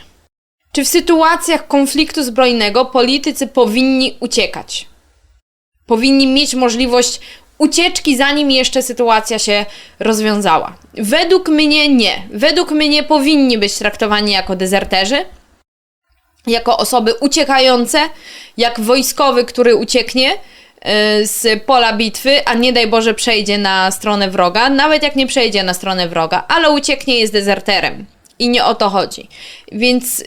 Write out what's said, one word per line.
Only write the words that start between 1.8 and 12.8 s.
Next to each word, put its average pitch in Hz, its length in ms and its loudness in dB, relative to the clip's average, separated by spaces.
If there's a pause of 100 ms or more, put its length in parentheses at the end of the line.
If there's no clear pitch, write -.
zbrojnego 240 600 0
politycy 269 640 0
powinni 254 760 0
uciekać? - 680 -4 (1000)
Powinni 269 400 2
mieć 269 280 0
możliwość 247 680 0 (380)
ucieczki, 311 580 0
zanim 285 340 0
jeszcze 262 320 0
sytuacja 226 560 0
się 208 280 0 (320)
rozwiązała? 208 760 0 (180)
Według 339 540 0
mnie 302 400 2
nie. 240 420 2
Według 294 400 0
mnie 302 320 0